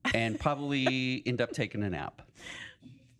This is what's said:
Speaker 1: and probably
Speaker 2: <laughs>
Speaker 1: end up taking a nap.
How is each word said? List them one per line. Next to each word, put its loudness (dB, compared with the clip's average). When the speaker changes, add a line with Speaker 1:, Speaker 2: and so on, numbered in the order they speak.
Speaker 1:
and 2
probably 2
Speaker 2:
<laughs> -2
Speaker 1:
end 2
up 0
taking -2
a 0
nap. -4